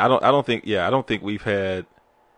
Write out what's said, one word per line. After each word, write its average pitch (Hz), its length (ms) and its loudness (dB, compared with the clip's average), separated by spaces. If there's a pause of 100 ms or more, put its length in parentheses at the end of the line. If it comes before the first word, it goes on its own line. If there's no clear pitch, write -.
I 120 40 4
don't, 127 140 2
I 123 80 4
don't 143 160 2
think, 117 200 -2
yeah, 98 200 0
I 98 40 0
don't 131 160 0
think 101 160 -4
we've 101 200 -6
had, 95 420 -2 (540)